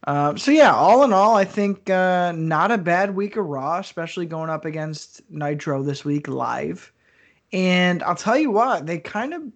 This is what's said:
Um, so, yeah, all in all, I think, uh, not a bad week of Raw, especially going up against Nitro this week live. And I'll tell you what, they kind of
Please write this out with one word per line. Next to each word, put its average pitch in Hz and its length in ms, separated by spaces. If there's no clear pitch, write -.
Um, 147 320
so, - 140
yeah, 294 200
all 180 320
in 254 80
all, 202 240
I 196 80
think, 202 460
uh, 180 460
not 160 360
a 233 60
bad 185 380
week 202 200
of 208 100
Raw, 147 340
especially 175 480
going 160 240
up 156 120
against 156 580
Nitro 147 500
this 143 240
week 147 220
live. 135 640
And 180 520
I'll 175 120
tell 226 220
you 302 140
what, 208 340
they 165 140
kind 247 340
of 339 80